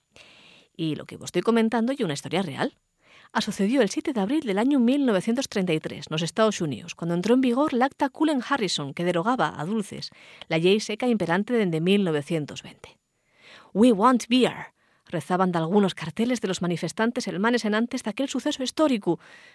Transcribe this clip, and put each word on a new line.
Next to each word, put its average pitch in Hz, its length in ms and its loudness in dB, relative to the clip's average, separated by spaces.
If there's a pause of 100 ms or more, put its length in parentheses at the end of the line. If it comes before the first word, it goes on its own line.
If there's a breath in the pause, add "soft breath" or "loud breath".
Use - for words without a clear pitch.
(760 loud breath)
Y 160 220 -4
lo - 80 -12
que 160 140 -16
vos - 100 -14
estoy 175 140 -2
comentando 226 500 2
ye 269 120 -4
una 151 100 -2
historia 151 260 -4
real. 151 380 -4 (600 soft breath)
Sucedió 220 440 0
el 190 80 2
siete 311 240 -4
de 226 60 0
abril 247 200 0
del 202 180 -2
año 269 200 2
mil 262 260 4
novecientos 233 440 0
treinta 180 260 0
y 156 60 0
tres, 165 300 -12
nos 160 120 -2
Estados 214 380 0
Unidos, 165 340 -6
cuando 170 200 -4
entró 196 200 2
en 262 80 4
vigor 262 320 2
l'acta 269 340 0
Cullen-Harrison, 233 840 -2
que 175 100 -4
derogaba 175 560 0
a 151 60 -4
dulces 196 440 -6 (380 loud breath)
la 165 80 0
ley 185 240 4
seca 214 280 -4
imperante 202 440 0
dende 185 280 0
mil 196 240 4
novecientos 156 580 -4
vente. - 340 -20 (800 loud breath)
"We 233 180 8
want 226 360 4
beer", 233 460 0 (400)
rezaban 180 380 0
de 170 60 0
algunos 180 360 2
carteles 220 460 -2
de 202 80 -4
los 185 120 -4
manifestantes 185 680 -2
hermanes 220 360 0
en 208 100 0
antes 233 280 -2
de 220 80 -6
aquel 269 180 -4
suceso 277 340 -4
histórico 247 580 0 (340 loud breath)